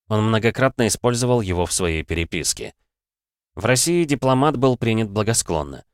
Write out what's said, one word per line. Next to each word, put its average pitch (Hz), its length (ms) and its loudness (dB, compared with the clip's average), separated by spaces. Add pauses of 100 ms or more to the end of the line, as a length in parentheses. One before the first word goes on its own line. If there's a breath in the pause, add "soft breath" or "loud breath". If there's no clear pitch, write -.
Он 107 200 0
многократно 113 600 0
использовал 120 540 0
его 90 240 -2
в - 80 -4
своей 82 300 -2
переписке. 80 720 -6 (800)
В - 100 -4
России 165 380 2
дипломат 139 520 2
был 127 220 2
принят 113 320 0
благосклонно. 95 720 -2 (100)